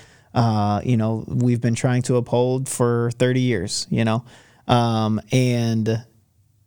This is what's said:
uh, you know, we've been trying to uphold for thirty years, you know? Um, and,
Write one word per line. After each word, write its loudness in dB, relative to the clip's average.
uh, 0
you 0
know, -2
we've 0
been 0
trying 0
to 0
uphold 0
for 0
thirty 2
years, -2
you 0
know? 0
Um, 2
and, 0